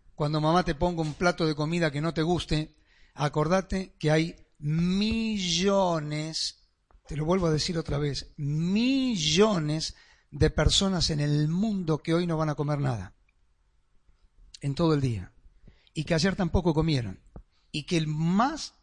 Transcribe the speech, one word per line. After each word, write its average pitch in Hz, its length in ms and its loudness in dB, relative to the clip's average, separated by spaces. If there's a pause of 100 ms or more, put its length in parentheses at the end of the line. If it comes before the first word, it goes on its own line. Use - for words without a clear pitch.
(140)
cuando 151 280 0
mamá 165 220 4
te 170 120 -2
ponga 170 260 0
un 151 120 -4
plato 175 320 0
de 156 100 0
comida 160 360 0
que 143 100 -4
no 160 120 -2
te 165 80 -2
guste, 156 540 0 (380)
acordate 180 880 -2
que 151 120 2
hay 160 240 2 (240)
millones, 180 2000 0 (380)
te 160 80 -10
lo 151 100 -4
vuelvo 175 220 2
a 160 40 4
decir 156 260 0
otra 151 200 -4
vez, 143 400 -4
millones 175 1600 2 (360)
de 147 180 4
personas 165 600 2
en 156 100 -2
el 147 280 2
mundo 180 520 -2
que 165 140 -2
hoy 175 140 2
no 165 100 -2
van 156 120 -2
a 147 60 -4
comer 147 240 -2
nada 120 360 -4 (1500)
en 139 140 -4
todo 160 180 2
el 143 80 2
día, 110 300 -4 (640)
y 160 100 -6
que 165 120 0
ayer 180 200 2
tampoco 175 380 0
comieron, 143 480 0 (500)
y 151 120 -6
que 180 140 -2
el 160 100 0
más, 185 760 0